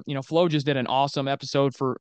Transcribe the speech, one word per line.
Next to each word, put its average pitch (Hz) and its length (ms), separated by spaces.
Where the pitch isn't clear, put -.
you 147 80
know, 135 80
Flo 165 260
just 151 180
did 143 120
an 127 80
awesome 135 420
episode 139 480
for 131 260